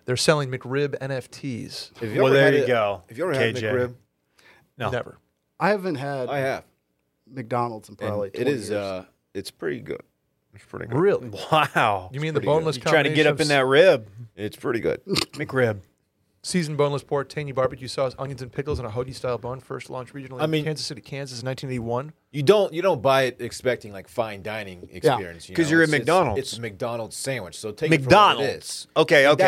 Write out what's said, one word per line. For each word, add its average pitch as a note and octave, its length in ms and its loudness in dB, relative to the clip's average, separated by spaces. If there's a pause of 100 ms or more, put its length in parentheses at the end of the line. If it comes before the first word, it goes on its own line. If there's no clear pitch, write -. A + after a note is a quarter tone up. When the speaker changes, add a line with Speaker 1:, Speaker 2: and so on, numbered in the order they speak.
Speaker 1:
they're B2+ 140 -2
selling D3 340 2
McRib C3 480 -4
N C3+ 100 -8
F C3 220 -8
Ts. - 580 -10 (120)
Speaker 2:
Have A2+ 120 -6
you C#3 80 -2
Speaker 3:
Well, C3+ 60 6
Speaker 2:
ever C3+ 80 6
Speaker 3:
there C#3 120 6
Speaker 2:
had C#3 80 6
Speaker 3:
you C#3+ 100 4
Speaker 2:
a, - 20 0
Speaker 3:
go, G#2 400 0
Speaker 2:
have A2+ 100 -16
you D3 60 -4
ever F3+ 100 0
had B2 220 0
Speaker 3:
K B2 60 -4
J. A2 60 -2
Speaker 2:
McRib? B2 260 0 (840)
Speaker 3:
No. A2+ 140 -4
Speaker 1:
Never. - 260 -8 (400)
Speaker 4:
I F3 120 2
haven't F#3 260 0
had C3+ 320 -6
Speaker 2:
I C#3 120 -2
have. C3 260 -4 (680)
Speaker 4:
McDonald's A#2+ 540 -4
in G#2+ 60 -20
Speaker 2:
And G2 60 -20 (100)
Speaker 4:
probably G#2 180 -4
Speaker 2:
it F#2 80 -12
Speaker 4:
twenty B2+ 160 0
Speaker 2:
is, G#2+ 180 -4
Speaker 4:
years. G#2 80 -2
Speaker 2:
uh, F#2+ 280 -6 (280)
it's G2 180 -10
pretty D3 280 -8
good. - 220 -10 (520)
It's - 120 -20
pretty - 220 -12
good. B2 120 -2
Speaker 1:
Really? E3 300 0 (200)
Speaker 3:
Wow. A#2 640 2
Speaker 1:
You C3 80 -8
mean D#3 120 -4
Speaker 2:
It's - 40 -8
Speaker 1:
the C#3+ 60 0
Speaker 2:
pretty - 40 -6
good. - 0 -
Speaker 1:
boneless D#3 300 0
Speaker 3:
You're B2 160 -2
trying D3+ 140 4
to C#3 60 0
get D3+ 140 4
Speaker 1:
combination - 20 6
Speaker 3:
up D3 120 2
in D#3 40 2
Speaker 1:
of D3+ 40 0
Speaker 3:
that C#3+ 180 4
rib. C3+ 420 6 (280)
Speaker 2:
It's G2+ 220 -8
pretty A2+ 240 -4
good. D#2+ 240 -2
Speaker 3:
<laughs> - 20 -14 (240)
McRib. B2+ 480 0 (640)
Speaker 1:
Seasoned D#3 320 -4
boneless C#3+ 280 0
pork, C#3 260 -4
tangy D3 220 -10
barbecue C3 360 -2
sauce, C3 300 -4
onions C3+ 240 -10
and B2 100 -12
pickles C#3+ 280 -4
on B2 80 -8
a - 20 -8
hoagie-style B2 480 -6
bun. B2 220 -8
First C3 320 -12
launched B2+ 240 -12
regionally C3 260 -10
Speaker 2:
I D3+ 40 2
Speaker 1:
in D#3 60 -2
Speaker 2:
mean, D#3 120 0
Speaker 1:
Kansas D3+ 240 -6
City, D3 120 -10
Kansas, C3 440 -12
nineteen C3 260 -6
eighty-one. B2+ 440 -4 (180)
Speaker 2:
you D3 100 -4
don't, F#3+ 320 6
you E3 80 -4
don't F3 180 0
buy C3+ 260 4
it A#2+ 140 -4
expecting, A#2 540 -4
like, F#2+ 140 -16
fine G#2+ 340 -6
dining G2 480 -10
Speaker 4:
Yeah. - 80 -18
Speaker 2:
experience, F#2 500 -2
you F#2 80 -16
Speaker 3:
'Cause E3 100 2
Speaker 2:
know? D3 80 -2
Speaker 3:
you're E3 100 6
at D#3 60 4
Speaker 2:
It's, D3+ 40 2
it's, D3 60 2
Speaker 3:
McDonald's. C#3 400 2
Speaker 2:
it's G2+ 180 -8
a A#2 40 -12
McDonald's A2+ 540 -8
sandwich, A#2 440 -8
so A2 120 -8
take - 200 -2
it D#3+ 100 6
for C3 60 -4
what B2+ 60 4
it - 20 10 (240)
Speaker 3:
McDonald's. G2+ 300 -2
Speaker 2:
is. - 180 -12 (100)
Speaker 3:
Okay, D3 300 6
okay. D3+ 200 6